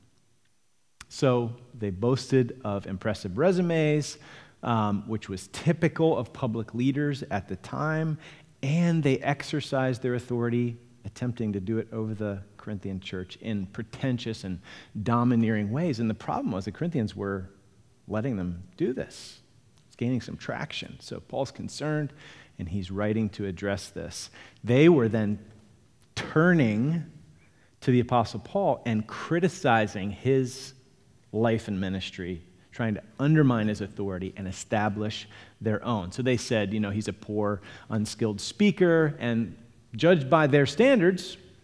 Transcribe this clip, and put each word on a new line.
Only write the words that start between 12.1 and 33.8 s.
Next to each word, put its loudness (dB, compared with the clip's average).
the -4
Corinthian -8
church -10
in -6
pretentious -6
and -6
domineering 2
ways. -2
And 0
the -2
problem -4
was -4
the -8
Corinthians -2
were -4
letting -2
them -6
do 0
this. -10
It's -20
gaining -2
some -12
traction. -10
So -12
Paul's -6
concerned, -4
and -6
he's -6
writing 0
to -8
address -4
this. -10
They 8
were 6
then 0
turning 4
to 0
the 6
Apostle 2
Paul 0
and 0
criticizing 0
his -2
life 0
and -2
ministry, -6
trying -2
to -8
undermine 4
his -2